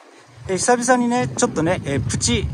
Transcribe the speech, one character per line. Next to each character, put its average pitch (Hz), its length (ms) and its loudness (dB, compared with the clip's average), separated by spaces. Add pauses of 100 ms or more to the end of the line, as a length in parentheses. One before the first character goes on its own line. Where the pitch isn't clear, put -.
(500)
え 190 60 0
ー、 - 20 0
久 247 200 2
々 240 200 4
に 240 100 2
ね、 247 200 0
ち - 180 0
ょ - 20 2
っ - 40 -2
と - 120 -2
ね、 175 220 0
え 139 120 -2
ー、 123 120 -2
プ - 80 -2
チ、 220 360 0